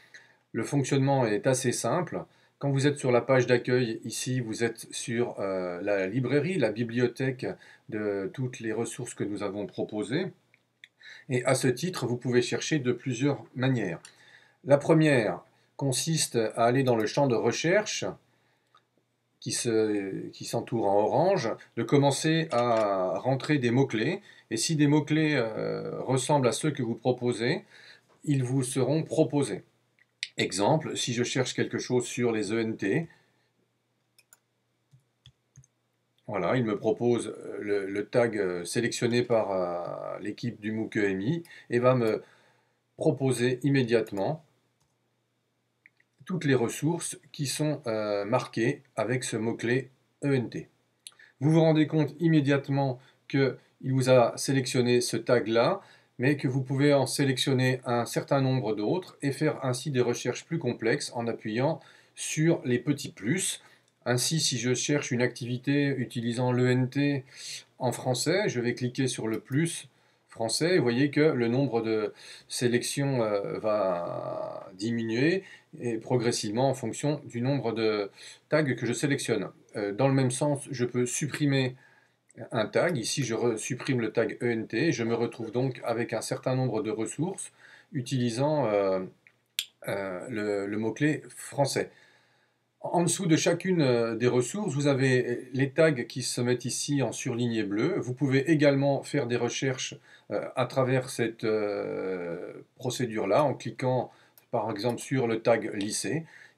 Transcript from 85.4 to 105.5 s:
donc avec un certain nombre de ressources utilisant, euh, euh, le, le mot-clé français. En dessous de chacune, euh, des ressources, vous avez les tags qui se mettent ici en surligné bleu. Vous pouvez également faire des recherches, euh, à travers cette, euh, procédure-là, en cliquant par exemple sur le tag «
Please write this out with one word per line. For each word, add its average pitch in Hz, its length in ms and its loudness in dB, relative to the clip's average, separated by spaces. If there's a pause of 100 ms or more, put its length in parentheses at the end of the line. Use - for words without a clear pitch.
donc 127 320 -2
avec 113 300 -4
un 110 80 -4
certain 127 340 -4
nombre 123 260 0
de 107 80 -4
ressources 139 640 -4 (400)
utilisant, 131 760 0
euh, 98 340 2 (840)
euh, 95 420 -4
le, 104 360 -2
le 101 120 -4
mot-clé 113 500 0
français. - 640 -2 (920)
En 170 220 0
dessous 175 220 0
de 160 100 6
chacune, 170 460 2
euh, 117 340 2
des 117 120 0
ressources, 131 460 0
vous 139 140 0
avez 127 640 2
les 131 200 0
tags 160 200 4
qui 120 320 -6
se - 160 -4
mettent 123 240 0
ici 135 380 -2
en 113 100 0
surligné 117 520 -2
bleu. 120 360 0
Vous 127 140 -6
pouvez 135 360 2
également 143 540 4
faire 135 240 -2
des 120 80 0
recherches, 120 600 -2 (360)
euh, 101 240 -4
à 123 100 2
travers 131 440 0
cette, 113 340 -4
euh, 98 1080 -2 (240)
procédure-là, 110 680 0
en 135 100 2
cliquant 123 580 -2 (380)
par 110 220 -2
exemple 117 300 -4
sur 123 260 0
le 110 140 0
tag « 110 320 2